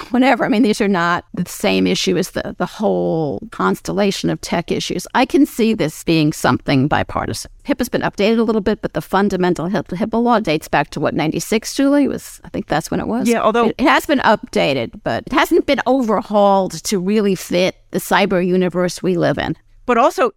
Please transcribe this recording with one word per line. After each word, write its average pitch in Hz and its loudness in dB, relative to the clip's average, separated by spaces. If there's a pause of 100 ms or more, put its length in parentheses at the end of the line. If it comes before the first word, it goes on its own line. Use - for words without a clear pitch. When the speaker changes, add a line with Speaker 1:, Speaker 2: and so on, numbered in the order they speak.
(120)
Speaker 1:
whatever. 247 2
I 160 -2
mean, - 2
these 214 2
are 214 2
not 175 0
the 175 -6
same - 0
issue 180 0
as 165 -2
the, - -8
the 180 -2
whole 175 -2 (100)
constellation 185 -2
of 156 -2
tech - -4
issues. - -4
I 247 4
can 277 4
see 226 0
this 156 -4
being 160 4
something 131 0
bipartisan. - -4 (140)
hipaa's - -2
been - -2
updated 208 0
a 233 2
little 220 0
bit, 208 -2
but - -8
the 160 -4
fundamental 180 0
Hip-, 180 -2
hipaa 220 -2
law 240 4
dates 165 -2
back 147 0
to, - -6
what, 143 0
ninety-six, 160 -2
Julie? 277 2
It - -2
was, - -8
I - -16
think - -8
that's 156 -2
when - -2
it - -6
was. 226 -2
Speaker 2:
Yeah, 226 2
although 226 2
Speaker 1:
It, 233 -2
it 240 2
has 285 4
been 285 2
updated, 170 0 (120)
but 113 -4
it - -8
hasn't 320 2
been 277 0
overhauled 202 2
to 208 -2
really 202 2
fit 180 0 (160)
the 180 -2
cyber 190 2
universe 180 0
we 185 0
live 147 2
in. - -4 (300)
Speaker 2:
But 240 2
also, 262 2